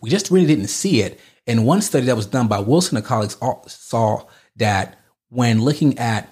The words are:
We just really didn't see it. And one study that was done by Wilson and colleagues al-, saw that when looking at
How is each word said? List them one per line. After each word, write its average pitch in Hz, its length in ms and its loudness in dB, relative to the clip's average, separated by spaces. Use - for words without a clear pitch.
We - 80 -10
just - 220 -2
really 180 160 4
didn't 120 220 0
see 165 340 0
it. - 180 -6
And 113 200 2
one 180 160 2
study 135 240 -2
that 123 100 2
was 104 100 -4
done 120 220 -2
by 107 100 0
Wilson 135 380 0
and 104 80 -4
colleagues 110 380 -4
al-, 120 260 -6
saw - 560 -2
that 101 420 -2
when 117 340 2
looking 143 360 0
at 113 340 -4